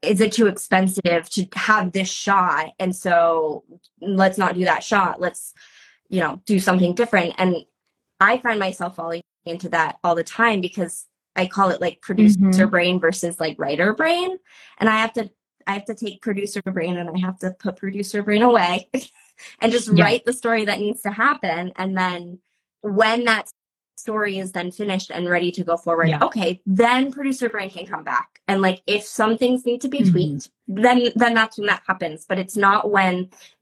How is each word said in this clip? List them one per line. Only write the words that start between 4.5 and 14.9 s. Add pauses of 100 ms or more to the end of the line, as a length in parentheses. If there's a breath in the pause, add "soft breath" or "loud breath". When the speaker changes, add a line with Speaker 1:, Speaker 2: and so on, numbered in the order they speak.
Speaker 1:
do
that
shot.
Let's, (540 soft breath)
you
know,
do
something
different.
And (640)
I
find
myself
falling (220)
into
that
all
the
time
because (300)
I
call
it,
like,
producer
Speaker 2:
Mm-hmm.
Speaker 1:
brain
versus,
like,
writer
brain. (400 soft breath)
And